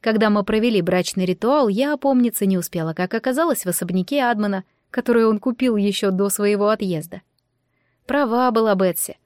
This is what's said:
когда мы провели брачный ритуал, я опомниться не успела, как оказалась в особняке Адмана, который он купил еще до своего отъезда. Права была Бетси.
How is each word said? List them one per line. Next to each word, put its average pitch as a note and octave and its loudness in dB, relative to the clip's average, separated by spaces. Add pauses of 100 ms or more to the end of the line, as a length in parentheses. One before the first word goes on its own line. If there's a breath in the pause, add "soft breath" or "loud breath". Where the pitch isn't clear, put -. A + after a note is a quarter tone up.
когда A3 2
мы G#3 2
провели A3 2
брачный F3+ 0
ритуал, A3+ 0
я C4 0
опомниться B3+ 2
не F#3+ 2
успела, E3 -4
как F3+ -4
оказалась C4 -2
в F3+ -4
особняке F3+ -2
Адмана, G#3 -2 (260)
который A#3 2
он G#3+ 2
купил B3 0
еще G3+ 0
до G3 0
своего G3+ 0
отъезда. F#3 -4 (840)
Права B3+ 0
была A3 2
Бетси. F#3 -2